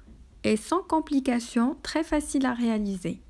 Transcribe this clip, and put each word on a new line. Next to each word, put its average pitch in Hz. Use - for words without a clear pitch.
et 214
sans 330
complications, 262
très 320
facile 294
à 247
réaliser. 208